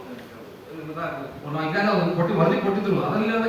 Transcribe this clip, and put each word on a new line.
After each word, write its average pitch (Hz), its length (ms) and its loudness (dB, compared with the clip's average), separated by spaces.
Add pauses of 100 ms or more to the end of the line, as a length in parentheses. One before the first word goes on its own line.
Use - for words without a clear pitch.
(1500)
ನಾವು 156 180 -2
ಈಗಾಗಲೇ 202 220 2
ಅದನ್ನು 175 240 2
ಕೊಟ್ಟು 170 220 2
ವರದಿ 196 220 4
ಕೊಟ್ಟಿದ್ರು. 196 420 2
ಅದರಲ್ಲಿ 220 340 2
ಆದ 226 120 2